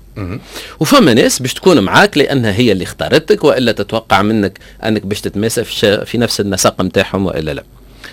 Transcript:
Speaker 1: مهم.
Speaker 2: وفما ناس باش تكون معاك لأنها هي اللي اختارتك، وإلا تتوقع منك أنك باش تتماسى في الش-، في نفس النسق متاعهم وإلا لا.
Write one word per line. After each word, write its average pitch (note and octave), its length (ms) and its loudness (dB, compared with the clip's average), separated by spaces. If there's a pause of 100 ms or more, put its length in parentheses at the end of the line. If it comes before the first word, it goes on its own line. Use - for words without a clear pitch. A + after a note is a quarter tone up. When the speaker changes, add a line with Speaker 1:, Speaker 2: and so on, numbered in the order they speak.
(160)
Speaker 1:
مهم. G2+ 240 -10 (400)
Speaker 2:
وفما D#3+ 340 4
ناس F#3 260 2
باش B2+ 140 -6
تكون F3 260 4
معاك F3 380 2
لأنها B2+ 340 0
هي A2+ 200 2
اللي F#2 120 0
اختارتك، D3 600 -2
وإلا B2 280 2
تتوقع G#2 500 -2
منك G#2 380 0 (260)
أنك G#2+ 200 -2
باش G2 160 -6
تتماسى G#2+ 420 -4
في - 80 -10
الش-، G#2+ 380 0
في - 80 -4
نفس A#2 240 0
النسق G2+ 400 0
متاعهم F#2+ 440 -2
وإلا D#2 280 -4
لا. C2+ 100 -12 (500)